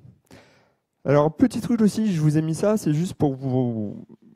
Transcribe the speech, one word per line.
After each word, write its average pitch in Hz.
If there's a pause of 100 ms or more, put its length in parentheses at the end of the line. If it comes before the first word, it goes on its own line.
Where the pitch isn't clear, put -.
(1040)
Alors, 147
petit 240
truc 233
aussi, 214
je 160
vous 151
ai 160
mis 160
ça, 208
c'est 160
juste 175
pour 143
vous 127 (300)